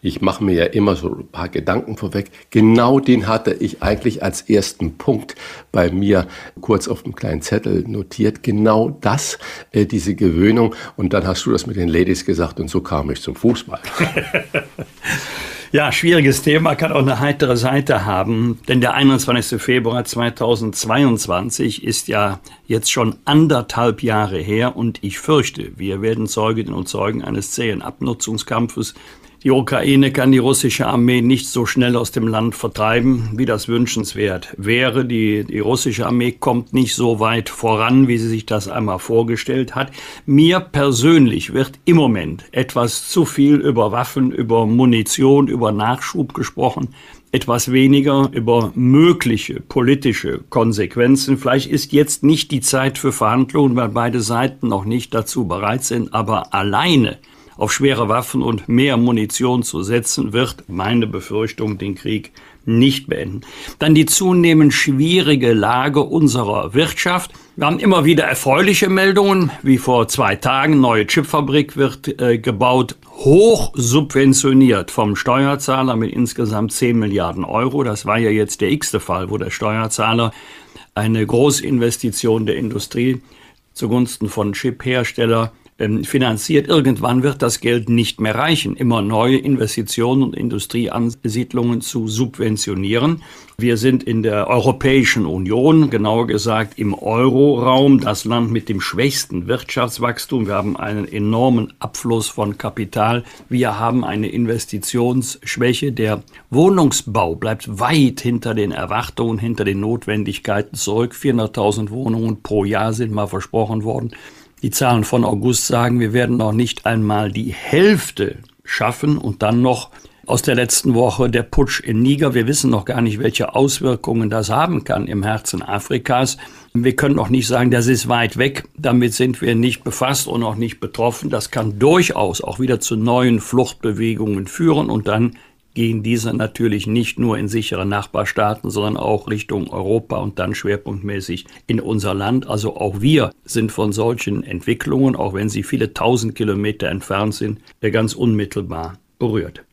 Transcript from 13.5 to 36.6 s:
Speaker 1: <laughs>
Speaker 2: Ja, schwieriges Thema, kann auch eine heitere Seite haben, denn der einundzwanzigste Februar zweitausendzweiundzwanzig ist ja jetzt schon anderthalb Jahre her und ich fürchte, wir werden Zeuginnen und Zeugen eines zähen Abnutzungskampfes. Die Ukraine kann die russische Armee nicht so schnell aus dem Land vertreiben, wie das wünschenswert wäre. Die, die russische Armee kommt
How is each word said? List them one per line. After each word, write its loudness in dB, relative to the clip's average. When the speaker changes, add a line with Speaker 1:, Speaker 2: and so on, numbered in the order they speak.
Speaker 1:
<laughs> -12
Speaker 2:
Ja, 2
schwieriges 4
Thema, 2
kann -2
auch 2
eine 0
heitere 0
Seite 0
haben, 0
denn 2
der 2
einundzwanzigste 2
Februar 0
zweitausendzweiundzwanzig -2
ist -6
ja -2
jetzt -2
schon -2
anderthalb 2
Jahre -2
her -2
und -4
ich -8
fürchte, -2
wir -6
werden -2
Zeuginnen -2
und -8
Zeugen -4
eines -6
zähen -4
Abnutzungskampfes. -6
Die 2
Ukraine 4
kann 4
die 6
russische 2
Armee 2
nicht 2
so -2
schnell 2
aus -2
dem -2
Land -2
vertreiben, 0
wie 0
das -2
wünschenswert -2
wäre. 0
Die, 0
die -6
russische -2
Armee 0
kommt -2